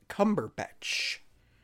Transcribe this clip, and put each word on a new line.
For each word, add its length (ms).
Cumberbatch. 1080